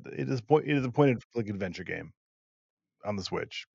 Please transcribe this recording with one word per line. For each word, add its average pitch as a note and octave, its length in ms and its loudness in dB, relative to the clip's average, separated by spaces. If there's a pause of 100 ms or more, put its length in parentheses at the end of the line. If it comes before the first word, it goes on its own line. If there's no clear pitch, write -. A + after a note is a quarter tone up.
(120)
it C3 160 -4
is C3 140 0
po-, D3+ 160 6
it C#3+ 100 -2
is C#3 160 2
a B2+ 60 -2
point C#3 220 6
and A2+ 100 -2 (100)
click A2+ 160 -2
adventure F#2 360 -6
game E2 280 -10 (960)
on G#2 100 -4
the F#2+ 60 -6
Switch. - 520 -8